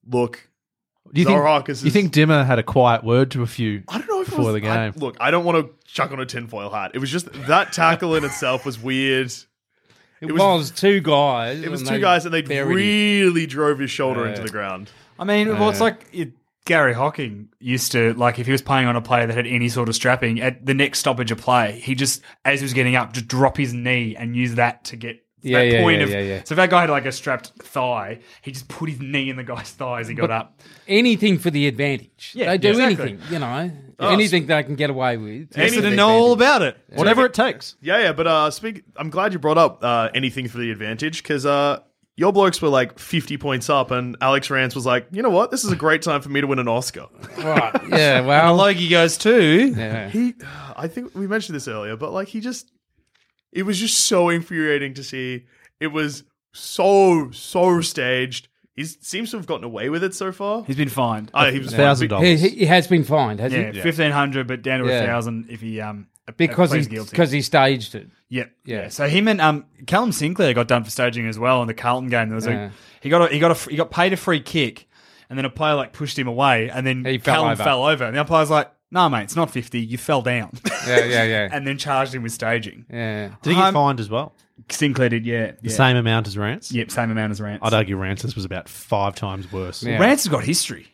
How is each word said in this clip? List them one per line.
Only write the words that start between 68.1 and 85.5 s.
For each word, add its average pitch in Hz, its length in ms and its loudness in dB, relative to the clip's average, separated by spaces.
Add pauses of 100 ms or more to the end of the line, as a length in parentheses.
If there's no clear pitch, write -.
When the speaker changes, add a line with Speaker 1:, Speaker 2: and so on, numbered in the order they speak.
Speaker 4:
Yeah. 123 160 -6 (200)
Speaker 3:
Yeah. 110 180 -8
Speaker 4:
Yeah. 87 60 -12
So 143 200 -4
him 190 180 2
and, 214 140 2
um, 151 240 2 (220)
Callum 214 260 0
Sinclair 160 420 0
got 120 140 0
done 120 160 2
for 110 60 -14
staging 120 360 -2
as 110 140 -6
well 123 220 2
in 117 40 -4
the 113 80 -6
Carlton 127 340 -2
game. 117 200 0
There 110 80 -6
was 113 100 -4
Speaker 3:
Yeah. 107 200 -4
Speaker 4:
a, 101 40 -14 (300)
he - 80 -8
got 165 220 4
a, 139 40 -2
he 147 60 0
got 170 100 4 (160)
a, - 40 -12
he 151 60 -6
got 156 140 -2
paid 180 220 2
a 185 40 -2
free 170 240 -2
kick, 127 460 -4 (420)
and 127 80 -10
then 135 80 -4
a 131 60 -4
player, 151 240 -2
like, 135 180 -4
pushed - 260 -8
him 127 100 -2
away, 120 420 2
and 127 160 -4
then 127 180 -2
Speaker 3:
He 131 140 -2
fell 127 180 2
Speaker 4:
Callum 117 160 2
Speaker 3:
over. 104 120 -2
Speaker 4:
fell 131 200 0
over, 143 200 0
and 113 100 -6
the 143 60 -2
umpire's 156 300 2
like, 151 200 2 (220)
"Nah, 180 160 2
mate, 117 160 -2
it's 98 120 -8
not 165 140 0
fifty. 120 300 -6
You 117 180 -6
fell 139 240 0
down." 117 300 -2 (340)
Speaker 3:
Yeah, 123 180 4
yeah, 120 200 2
yeah. 107 260 0
Speaker 4:
<laughs> - 20 -8
And 139 140 -6
then 139 120 -6
charged 135 360 -2
him 127 80 -8
with 113 100 -6
staging. 113 560 -6
Speaker 3:
Yeah. 107 420 -8 (120)
Speaker 2:
Did 147 80 -2
he 170 60 4
get 190 100 6
Speaker 4:
Um, 190 80 0
Speaker 2:
fined 139 240 2
as 107 100 -6
well? 120 260 -6 (360)
Speaker 4:
Sinclair 135 380 0
did, 117 160 -2
yeah. 113 280 -4